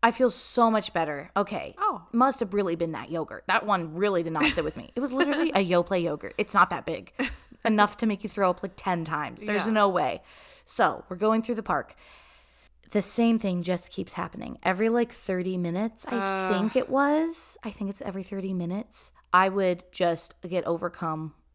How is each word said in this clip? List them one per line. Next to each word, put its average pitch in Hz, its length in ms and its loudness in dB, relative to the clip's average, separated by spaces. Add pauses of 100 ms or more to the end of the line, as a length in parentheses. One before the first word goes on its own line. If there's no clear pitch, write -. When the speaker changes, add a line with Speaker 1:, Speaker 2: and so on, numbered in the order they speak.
Speaker 1:
"I 233 80 6
feel 247 180 2
so - 420 2
much 214 220 0
better." 151 420 -4
Okay. 202 440 -2
Speaker 2:
Oh. 349 240 -2 (100)
Speaker 1:
Must 262 260 4
have 196 140 -4
really 190 240 0
been 165 160 -2
that 120 160 -10
yogurt. 160 380 -6
That - 180 2
one 170 300 0
really 190 280 2
did 160 100 -4
not 160 200 2
sit 160 100 -2
with 151 140 -4
me. - 180 -16
It - 60 -2
was 262 100 -4
literally 294 400 0
a 196 140 2
Speaker 2:
<laughs> - 20 -
Speaker 1:
Yoplait 175 360 2
yogurt. 151 340 -4
It's - 160 -2
not 185 160 6
that 156 160 -4
big. 170 320 -8
Speaker 2:
<laughs> - 480 -6
Speaker 1:
Enough 208 320 4
to - 80 -2
make 208 180 0
you 202 60 -8
throw 196 220 2
up, 175 120 -4
like, 185 140 -8
ten 175 260 -2
times. 151 380 -6
There's 208 240 0
Speaker 2:
Yeah. 220 80 2
Speaker 1:
no 208 160 6
way. 151 320 0 (440)
So - 440 0
we're 185 80 -6
going 220 240 4
through 226 140 -4
the 220 80 -6
park. 147 320 -4 (960)
The 208 100 2
same 233 360 2
thing 180 260 -2
just 175 280 -2
keeps - 220 -8
happening. - 500 -8
Every, 190 240 2
like, 233 240 2
thirty 185 460 -4
minutes, 180 500 -4
I 240 80 -4
Speaker 2:
Ugh. 190 380 0
Speaker 1:
think 202 220 0
it - 140 0
was. 302 720 0
I 220 80 -6
think 196 180 -6
it's 202 120 -10
every 190 220 -8
thirty 196 300 -6
minutes. 175 580 -6 (220)
I 185 160 8
would 185 420 2
just 170 440 0 (120)
get 175 180 -2
overcome. 165 680 -4 (220)